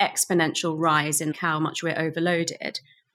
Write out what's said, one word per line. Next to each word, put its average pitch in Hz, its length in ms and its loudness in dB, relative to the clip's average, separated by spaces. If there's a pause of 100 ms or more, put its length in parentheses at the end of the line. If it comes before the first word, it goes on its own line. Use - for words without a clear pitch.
exponential 165 760 2
rise 151 440 2
in 156 120 -2
how 156 260 0
much 156 240 -4
we're 160 160 -2
overloaded. 165 800 -2 (360)